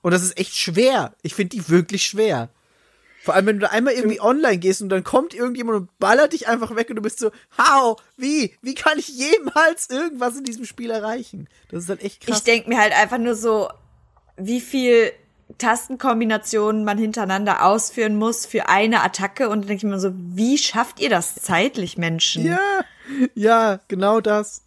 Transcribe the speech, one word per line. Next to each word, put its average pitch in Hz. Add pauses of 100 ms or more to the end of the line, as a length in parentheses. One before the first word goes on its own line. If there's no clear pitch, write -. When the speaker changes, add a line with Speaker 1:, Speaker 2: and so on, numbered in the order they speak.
Speaker 1:
Und 175
das 180
ist 180
echt -
schwer. 202
Ich 160
find 190
die 190
wirklich 175
schwer. 185 (760)
Vor -
allem, 190
wenn 208
du 202
da -
einmal 240
irgendwie 220
Speaker 2:
Für -
Speaker 1:
online 247
gehst 185
und 202
dann 185
kommt 302
irgendjemand 240
und -
ballert 262
dich 233
einfach 233
weg 233
und 220
du 220
bist 220
so, 214 (260)
„How? 262 (140)
Wie? 269 (100)
Wie 254
kann 311
ich -
jemals 302
irgendwas 254
in 277
diesem 240
Spiel 233
erreichen?“ 220 (200)
Das 175
ist 170
halt 190
echt -
krass. 220
Speaker 3:
Ich 214
denk 233
mir 233
halt 208
einfach 214
nur 233
so, 220 (680)
wie 226
viel 240 (460)
Tastenkombinationen 220
man 208
hintereinander 208
ausführen 214
muss 226
für -
eine 214
Attacke 196
und 208
dann 196
denk 202
ich 202
mir 202
so, 190
„Wie 185
schafft -
ihr 269
das 175
zeitlich, 190
Menschen?“ 165
Speaker 1:
Ja, 349 (800)
ja, 220
genau 202
das. 208